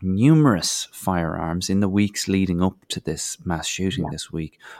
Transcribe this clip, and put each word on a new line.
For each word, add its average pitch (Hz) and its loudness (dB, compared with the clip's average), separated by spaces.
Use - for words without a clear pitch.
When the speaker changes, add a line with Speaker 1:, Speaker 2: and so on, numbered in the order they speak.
Speaker 1:
numerous 113 4
firearms 85 -2
in 95 2
the 101 2
weeks 101 0
leading 95 2
up 92 0
to - -8
this - -8
mass 82 -4
shooting 95 -2
Speaker 2:
Yeah. 151 -6
Speaker 1:
this - -10
week. 80 -8